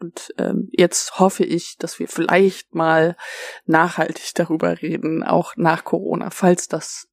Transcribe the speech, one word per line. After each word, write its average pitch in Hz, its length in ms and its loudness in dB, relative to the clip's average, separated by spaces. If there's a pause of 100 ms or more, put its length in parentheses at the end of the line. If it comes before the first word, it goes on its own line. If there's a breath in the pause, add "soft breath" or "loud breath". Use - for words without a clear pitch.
Und, - 380 -14
ähm, - 320 -2
jetzt - 480 2
hoffe 190 260 4
ich, - 340 -4
dass - 200 -8
wir - 80 -6
vielleicht 180 680 2
mal 160 420 2 (480 loud breath)
nachhaltig 165 720 0
darüber 170 440 0
reden, 160 440 -4
auch 165 320 0
nach 165 280 2
Corona, 170 460 -4
falls 180 380 2
das - 440 -8